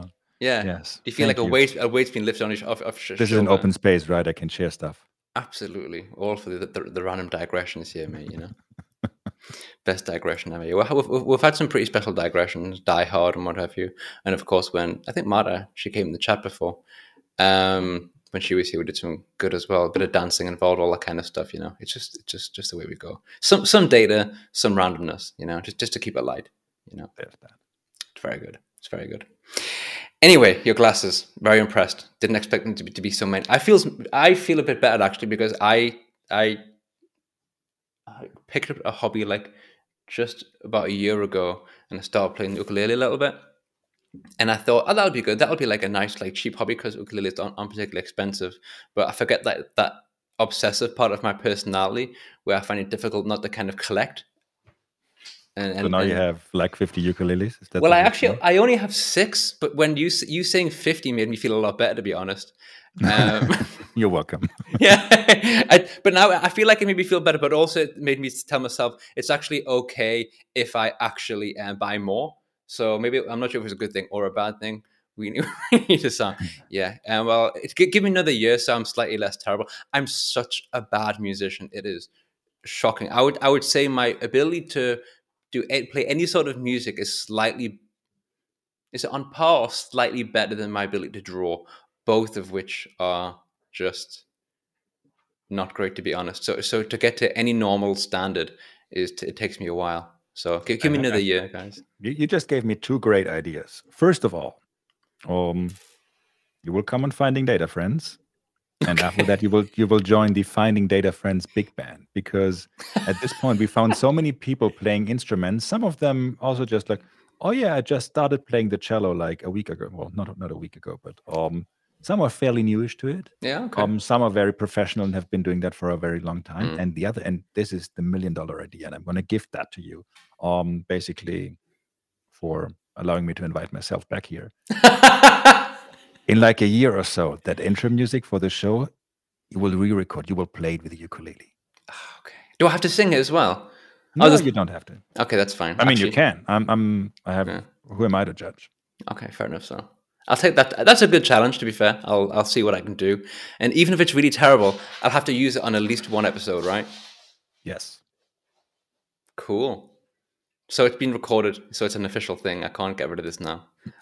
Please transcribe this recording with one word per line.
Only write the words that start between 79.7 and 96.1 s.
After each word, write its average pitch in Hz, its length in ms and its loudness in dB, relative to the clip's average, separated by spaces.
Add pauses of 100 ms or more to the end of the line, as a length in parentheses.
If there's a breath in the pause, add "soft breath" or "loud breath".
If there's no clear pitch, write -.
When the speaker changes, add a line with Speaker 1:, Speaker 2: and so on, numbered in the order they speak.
Speaker 2:
I'm 139 140 0
such - 640 -6
a 127 80 -4
bad 107 400 -4
musician. 98 520 -8
It 98 120 -12
is 90 240 -10 (560)
shocking. - 460 -4
I 120 120 0
would, 139 200 2
I 139 60 2
would 139 160 4
say 143 240 2
my 123 340 0
ability 147 400 0 (140)
to 123 240 -2 (500 loud breath)
do 123 180 -4
a-, 127 180 -2
play 135 200 -4
any 160 200 0
sort 165 200 0
of 131 120 -8
music 123 420 -4
is 98 120 -6
slightly, 110 680 -4 (1120)
is 127 120 -10
on 139 260 -8
par 160 320 2
or 117 80 -2
slightly 123 520 -2
better 107 320 -2
than 104 160 -8
my 104 140 -4
ability 98 300 -6
to 101 80 -16
draw, 90 420 -6 (420 loud breath)
both 110 300 2
of 92 160 -12
which 95 340 -10 (140)
are 90 400 -4 (320)
just - 540 -8 (1200)
not 95 260 -6
great, 95 220 -4
to 95 60 -12
be 78 120 -4